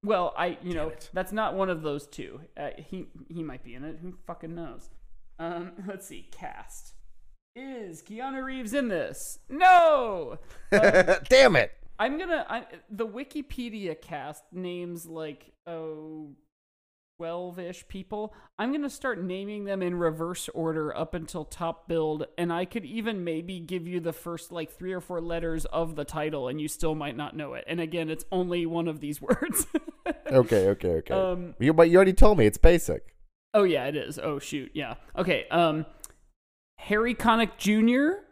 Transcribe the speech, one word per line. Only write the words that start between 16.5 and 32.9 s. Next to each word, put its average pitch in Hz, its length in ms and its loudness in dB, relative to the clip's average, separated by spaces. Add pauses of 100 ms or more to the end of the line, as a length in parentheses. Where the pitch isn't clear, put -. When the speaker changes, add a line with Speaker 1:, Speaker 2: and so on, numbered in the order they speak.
Speaker 1:
twelve-ish 175 680 -10
people. 208 460 -10 (260)
I'm 247 140 -2
gonna 294 160 -2
start 226 340 -4
naming 196 400 -6
them 196 180 -4
in 180 140 -2
reverse 165 580 -2
order 160 400 -2
up 156 200 -6
until 165 320 -8
top - 420 -8
build, 156 380 -2 (120)
and 170 140 -2
I 180 140 -2
could 196 180 -8
even 208 400 -6
maybe 170 380 -6
give 170 260 -6
you 180 140 -4
the 165 100 -4
first, 170 400 -12
like, 165 220 -8
three 185 180 -10
or 185 80 -6
four 175 220 -8
letters 165 420 -4
of 160 320 -2
the 147 80 -6
title, 151 460 -4
and 147 100 -6
you 151 80 -6
still 156 280 -2
might 147 200 -6
not 147 180 -8
know 139 200 -10
it. 127 120 -10
And 165 140 -4
again, 165 300 -4
it's 160 200 -6
only 175 360 0
one 170 240 -2
of 156 100 -8
these 147 220 -8
<laughs> - 0 -
words. - 440 0 (640)
Speaker 2:
Okay, 110 420 4
okay, 95 240 -2
okay. - 180 -4
Speaker 1:
Um, 175 460 -2
Speaker 2:
You, 139 120 4
but 170 180 10
you 170 60 6
already 190 160 10
told 208 260 12
me 117 80 8
it's 107 120 4
basic. - 580 6 (380)